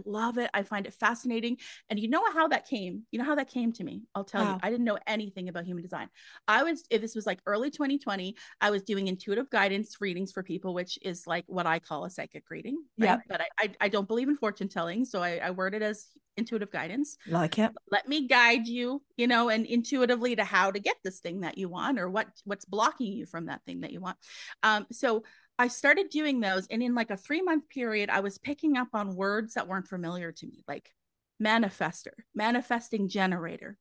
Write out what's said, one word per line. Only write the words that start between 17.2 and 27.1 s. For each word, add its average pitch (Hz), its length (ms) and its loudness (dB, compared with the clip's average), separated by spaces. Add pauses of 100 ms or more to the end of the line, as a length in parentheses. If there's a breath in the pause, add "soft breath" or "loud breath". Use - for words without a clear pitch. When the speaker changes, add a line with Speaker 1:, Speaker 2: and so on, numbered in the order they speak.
Speaker 2:
Like 165 300 2
it. 220 140 4 (180)
Speaker 1:
Let - 180 2
me 277 200 0
guide 233 400 6
you, 247 340 -2 (160)
you 240 80 2
know, 240 240 6
and 220 160 2
intuitively 240 680 2
to 214 80 2
how 196 260 4
to 196 100 -2
get 349 240 -2
this 185 160 -6
thing 175 220 -6
that 165 160 -6
you 190 100 -4
want 180 300 -2
or 180 140 -2
what, 214 160 0 (180)
what's 202 200 -8
blocking 214 460 0
you 202 140 -8
from 165 220 -8
that - 180 -10
thing 175 160 -10
that 160 100 -10
you 175 100 -12
want. - 160 -8 (460 loud breath)
Um, 214 280 4
so 233 320 0 (360 soft breath)
I 247 80 6
started 294 420 4
doing 294 300 2
those. 190 280 2
And 226 140 -2
in, 247 140 2
like, 226 160 0